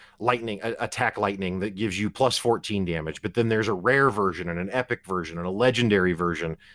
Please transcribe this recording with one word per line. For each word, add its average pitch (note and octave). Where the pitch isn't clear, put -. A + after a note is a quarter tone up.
lightning, A2+
a-, A2+
attack A2+
lightning G2
that G2+
gives F#2+
you G#2
plus B2
fourteen G#2+
damage, D#2+
but F#2+
then A2+
there's A2
a A2+
rare B2+
version F#2
and E2+
an F#2
epic B2
version E2+
and F2
a F#2
legendary G#2
version E2